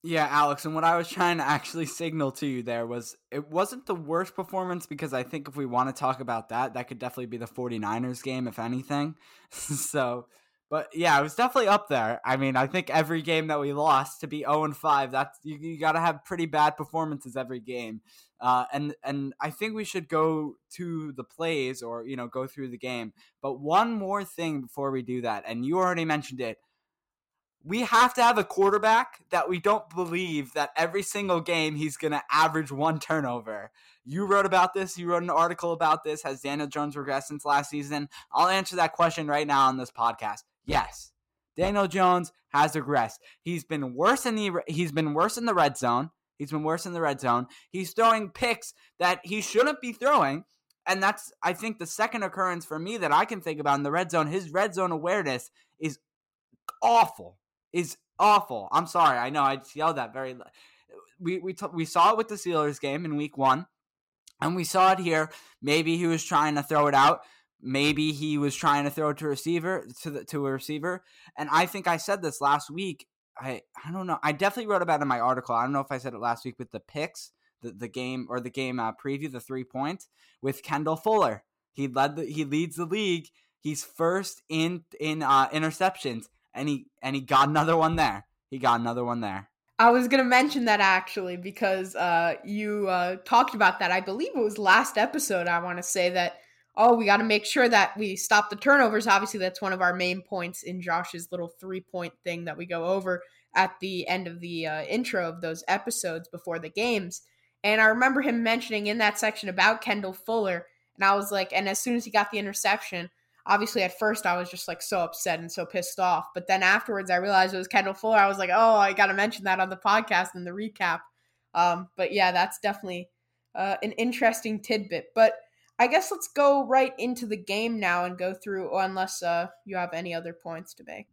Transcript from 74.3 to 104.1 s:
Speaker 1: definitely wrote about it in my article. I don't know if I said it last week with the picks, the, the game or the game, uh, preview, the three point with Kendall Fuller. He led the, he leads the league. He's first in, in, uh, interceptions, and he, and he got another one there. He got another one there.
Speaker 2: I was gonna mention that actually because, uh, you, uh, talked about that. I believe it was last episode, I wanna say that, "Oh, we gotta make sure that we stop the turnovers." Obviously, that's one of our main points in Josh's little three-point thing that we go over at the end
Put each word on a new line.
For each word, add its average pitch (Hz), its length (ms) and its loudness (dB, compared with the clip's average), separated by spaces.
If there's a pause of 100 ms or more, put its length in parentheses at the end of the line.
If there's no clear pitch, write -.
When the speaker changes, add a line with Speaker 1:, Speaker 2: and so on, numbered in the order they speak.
Speaker 1:
definitely 202 400 -2
wrote 190 100 2
about 165 180 0
it 147 40 0
in 143 40 -2
my 127 120 0
article. 123 340 0
I 117 100 2
don't 135 100 -2
know 139 60 0
if 139 120 -6
I 135 60 -4
said 120 160 -8
it 110 60 -12
last 117 260 -4
week 123 120 -12
with 120 140 -12
the 107 80 -10
picks, - 520 -10 (300)
the, 117 100 -12
the 113 160 -12
game 127 420 -8
or 127 100 -4
the 123 100 -10
game, 127 300 -6
uh, 113 140 -4
preview, 139 380 -8
the 127 80 -12
three 131 240 -8
point 143 420 -8 (360)
with 139 220 -4
Kendall 156 320 -2
Fuller. 160 480 2 (300)
He 139 140 -4
led 139 280 0
the, 156 100 -6
he 147 200 -4
leads 160 320 -4
the 175 80 -4
league. 175 420 -2 (320)
He's 147 240 -6
first 180 640 -2
in, 165 360 -2 (140)
in, 156 220 -4
uh, 135 280 4
interceptions, 156 760 -2 (280)
and 135 160 -4
he, 139 180 -4 (160)
and 135 120 -4
he 135 60 -2
got 139 280 4
another 156 280 4
one 160 180 2
there. 120 300 0 (240)
He 135 80 -10
got 123 220 4
another 120 240 -2
one 120 180 -2
there. 98 280 -8 (280)
Speaker 2:
I 233 140 8
was 247 160 4
gonna 262 160 4
mention 254 420 4
that 208 140 4
actually 185 580 2
because, 190 580 -2
uh, 170 480 2
you, 208 440 -2
uh, 180 300 0
talked 240 360 4
about 202 260 4
that. 180 120 2
I 185 100 2
believe 240 340 -4
it 254 80 0
was 208 140 -2
last 214 400 6
episode, 214 500 0
I 175 120 2
wanna 175 240 -6
say 180 280 0
that, 180 260 -2 (380)
"Oh, 233 200 8
we 226 100 0
gotta 202 180 6
make 214 220 2
sure 247 240 4
that 208 280 4
we 202 180 -4
stop 208 340 2
the 202 60 -8
turnovers." 233 500 4
Obviously, 202 340 2
that's 185 220 -4
one 190 120 -2
of 185 80 -2
our 180 120 4
main 180 300 -2
points 175 400 -8
in 180 180 -10
Josh's 175 500 -4
little 175 160 -6
three-point 180 640 -10 (100)
thing 170 220 -6
that 156 120 -8
we 170 80 -10
go 170 200 -4
over 185 360 0 (340)
at 185 240 2
the 185 280 -4
end 185 200 -2